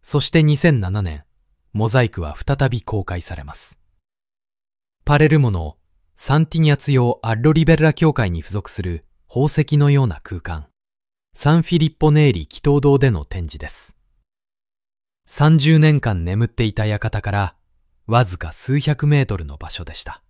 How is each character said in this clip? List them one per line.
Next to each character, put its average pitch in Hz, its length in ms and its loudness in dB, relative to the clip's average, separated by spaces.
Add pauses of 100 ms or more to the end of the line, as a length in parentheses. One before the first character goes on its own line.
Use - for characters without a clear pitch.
そ - 200 -2
し - 100 -4
て 156 140 4
二 151 120 2
千 147 240 2
七 98 220 -2
年、 78 220 -8 (480)
モ 104 160 -2
ザ 123 160 2
イ 113 40 -2
ク - 120 -8
は 76 160 -8
再 139 320 -2
び 117 140 -4
公 104 200 -6
開 90 180 -8
さ - 140 -10
れ 71 80 -14
ま 71 120 -18
す。 - 260 -14 (1200)
パ 147 140 2
レ 151 100 6
ル 151 120 4
モ 123 100 2
の 80 280 -6 (360)
サ - 240 0
ン 160 80 2
テ 160 120 -6
ィ - 20 2
ニ 156 120 4
ャ 143 40 2
ツ - 160 -2
ィ 127 100 4
オ・ 120 200 0
ア 113 80 -4
ッ 110 120 -2
ロ 151 100 4
リ 160 120 4
ベ 165 100 6
ッ 151 80 2
ラ 156 120 4
教 160 180 2
会 104 180 -2
に 82 120 -6
付 - 100 -14
属 101 180 -6
す - 100 -10
る 87 240 -8 (220)
宝 131 200 -2
石 151 300 0
の 143 140 4
よ 139 140 4
う - 20 0
な 87 160 -6
空 90 180 -10
間、 80 280 -10 (680)
サ 151 220 2
ン 165 60 4
フ - 80 -4
ィ 175 80 2
リ 156 100 2
ッ - 80 -8
ポ・ 156 160 4
ネ 151 160 6
ー 127 40 2
リ 85 140 -4
祈 - 160 -16
祷 143 180 2
堂 139 200 4
で 135 100 2
の 80 140 -4
展 - 160 -10
示 80 180 -10
で - 120 -12
す。 - 260 -14 (1300)
三 156 320 4
十 156 220 4
年 151 220 4
間 92 240 -4
眠 101 220 -2
っ - 20 -4
て - 160 -2
い 107 100 -2
た 110 100 -2
館 107 380 -4
か 104 80 -6
ら 98 260 -2 (500)
わ 117 180 2
ず 90 140 -8
か 78 140 -10
数 139 280 -2
百 147 260 -2
メ 147 160 4
ー 127 40 -2
ト 104 100 -6
ル 82 80 -8
の 71 120 -14
場 - 140 -14
所 - 140 -12
で 78 100 -16
し - 100 -12
た。 - 260 -16